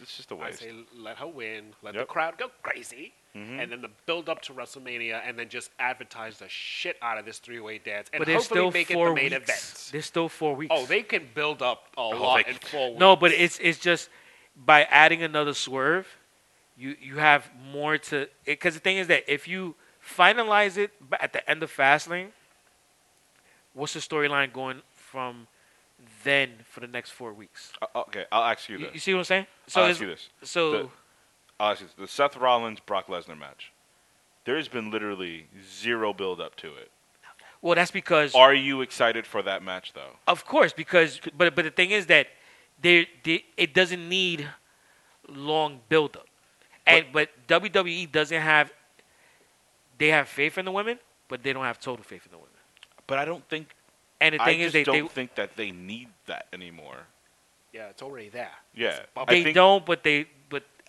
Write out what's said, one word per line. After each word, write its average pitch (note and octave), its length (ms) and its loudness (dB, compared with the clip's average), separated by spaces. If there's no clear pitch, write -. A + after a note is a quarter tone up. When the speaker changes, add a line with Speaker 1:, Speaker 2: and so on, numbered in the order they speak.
Speaker 1:
it's - 160 -18
just - 160 -16
a - 20 -10
Speaker 2:
I F2 120 -16
Speaker 1:
waste. A#2 120 -14
Speaker 2:
say A#2 140 -18
let A2 220 -16
her C#3+ 100 -14
win, A2 380 -12
let G#2 140 -16
Speaker 1:
Yep. A2 80 -4
Speaker 2:
the C3+ 100 -6
crowd E3 260 -4
go B3 120 -8
crazy, B2 500 -10
Speaker 1:
Mm-hmm. A2 240 -14
Speaker 2:
and A#2+ 100 -8
then A#2+ 120 -14
the A2+ 80 -14
build E3 220 -6
up D#3+ 140 -8
to - 100 -16
WrestleMania, A#2+ 720 -10
and A#2+ 140 -10
then A#2 100 -10
just A#2+ 300 -12
advertise A#2 600 -8
the F#2+ 80 -20
shit - 520 -10
out A#2 180 -4
of G#2 60 -12
this G#2+ 140 -16
three-way A2 400 -14
dance, G#2 340 -10
and D3+ 60 -6
Speaker 3:
But D3+ 80 -2
there's A3+ 220 0
Speaker 2:
hopefully F#3+ 140 2
Speaker 3:
still F#3 100 2
Speaker 2:
make F3 180 -2
it F3 40 0
Speaker 3:
four E3+ 160 4
Speaker 2:
the D#3+ 40 0
main C3+ 160 0
Speaker 3:
weeks. C3+ 140 -4
Speaker 2:
event. - 480 -8
Speaker 3:
There's D3+ 140 -8
still E3 220 -2
four D3+ 280 -4
weeks. D#3 200 -2
Speaker 2:
Oh, C3 100 0
they G3 180 0
can F3 280 -4
build D3 300 -4
up B2 240 -2
a C3+ 40 -8
Speaker 1:
Oh, A#2 80 -2
Speaker 2:
lot A2+ 360 4
Speaker 1:
they A#2+ 60 -6
Speaker 2:
in B2+ 80 -8
Speaker 1:
can. - 100 -16
Speaker 2:
four C#3 200 -2
weeks. A#2+ 100 -8
Speaker 3:
No, F#3+ 160 10
but E3 160 4
it's, E3+ 300 2
it's E3+ 180 0
just E3+ 300 0
by D3 260 8
adding D#3+ 400 8
another D3+ 320 -2
swerve, C3+ 540 -2
you, C3+ 240 -12
you C#3 180 -12
have D3+ 300 4
more D3 280 -2
to C#3 280 -4
it, D3 120 -4
'cause F3 160 0
the D#3+ 60 -14
thing F#3+ 160 0
is F#3 120 -4
that D3 200 4
if C#3 180 -4
you F3+ 300 -10
finalize G#3 720 4
it G#3 120 -2
b-, F#3+ 100 -2
at C#3+ 140 -4
the - 140 -6
end D#3 140 -2
of D#3 80 -8
Fastlane, E3 600 2
what's C#3+ 200 -8
the D#3 60 -10
storyline C#3+ 520 -2
going C3 300 -10
from B2 520 -12
then C#3 260 0
for - 120 -20
the A#2+ 60 -14
next A#2+ 240 -10
four A#2 220 -14
weeks? - 480 -20
Speaker 1:
Uh, A2 60 -6
okay, F#2+ 320 -8
I'll A2+ 120 4
ask A2+ 240 -2
you G2+ 100 -12
Speaker 3:
You, - 80 -8
Speaker 1:
this. C#3 80 -14
Speaker 3:
you D#3+ 60 -12
see F#3+ 140 -2
what F#3 60 2
I'm F3 40 -4
saying? F#3+ 220 0
So - 160 0
Speaker 1:
I'll F3+ 60 6
Speaker 3:
it's F3 80 2
Speaker 1:
ask D#3 60 -10
you G2+ 60 -6
this. D#2 200 -12
Speaker 3:
so E3 300 -2
Speaker 1:
The, C3 160 -4
I'll G#2+ 140 0
ask G2 80 -4
you F#2+ 60 -18
this. - 100 -20
The G2 120 -14
Seth C#3 280 -2
Rollins, A#2+ 440 0
Brock G2 280 -6
Lesnar E2+ 300 -10
match. C#2+ 340 -20
There's C#3 240 -4
been A2+ 220 -8
literally F#2 560 -6
zero G#2+ 420 -4
build F#2 280 -6
up D#2+ 160 -12
to E2+ 180 -16
it. - 160 -20
Speaker 3:
Well, E3+ 120 2
that's F3 160 2
because D3+ 440 2
Speaker 1:
Are C3 200 12
you C3+ 260 0
excited A2+ 460 0
for G#2+ 160 -6
that F#2+ 200 -4
match, F#2 300 -12
though? C2+ 240 -18
Speaker 3:
Of F3 200 0
course, B3+ 260 2
because D#3+ 480 2
but, E3 180 2
but E3+ 120 0
the D#3 40 -4
thing F3+ 200 2
is G3+ 160 0
that D#3 220 6
they, F3 260 6
they, E3 220 -2
it E3 160 -2
doesn't F3 340 2
need F3 400 -2
long D3 520 -2
build D#3 260 2
up, - 100 -20
and E3 260 8
Speaker 1:
But D#3 160 2
Speaker 3:
but - 20 -
W F3+ 220 4
W F3 240 0
E F3 120 -8
doesn't D#3 340 0
have. D3+ 320 4
They D3+ 100 4
have D3+ 200 4
faith D3 280 -2
in F#3+ 80 -6
the F#3 80 -8
women, A3 260 -4
but B2 140 -10
they C3+ 100 -4
don't C3 120 -6
have A#2 140 -4
total A#2+ 240 -10
faith F#2+ 220 -20
in F2+ 80 -20
the E2+ 60 -20
women. C#2 100 -20
Speaker 1:
But C3+ 120 -2
I D3 80 -2
don't D#3+ 240 -10
think D#3 180 -8
Speaker 3:
And D#3 120 4
the D3+ 60 -2
Speaker 1:
I - 60 2
Speaker 3:
thing E3 140 4
is, E3+ 120 0
Speaker 1:
just - 0 -
Speaker 3:
they, D3+ 120 4
Speaker 1:
don't D3 180 2
Speaker 3:
they E3 60 -8
Speaker 1:
think B2+ 260 -8
that G2+ 220 -6
they G#2+ 160 -6
need G2+ 360 -14
that - 300 -12
anymore. E2 460 -18
Speaker 2:
Yeah, A2 140 -16
it's F#2+ 120 -20
already C3 300 -16
there. A2+ 180 -10
Speaker 1:
Yeah, A2 180 -2
Speaker 2:
It's C2+ 220 -10
Speaker 1:
I B2+ 120 -8
Speaker 3:
They F3 180 4
Speaker 1:
think D#3 100 0
Speaker 3:
don't, F#3 300 6
but E3 180 -2
they, D3 220 0
but C#3+ 140 -10